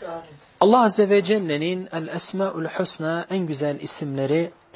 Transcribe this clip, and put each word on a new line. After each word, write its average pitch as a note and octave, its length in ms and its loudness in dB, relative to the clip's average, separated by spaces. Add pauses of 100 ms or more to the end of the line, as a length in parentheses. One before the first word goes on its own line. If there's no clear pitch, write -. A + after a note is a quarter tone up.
(600)
Allah A3+ 220 6
Azze G#3 260 4
ve G3+ 160 4
Celle'nin F3+ 680 -2
El D#3+ 160 -6
Esmaül F3 600 -4
Hüsna, E3 600 -4
en F#3 160 -2
güzel D3 340 -4
isimleri D3 720 -2 (260)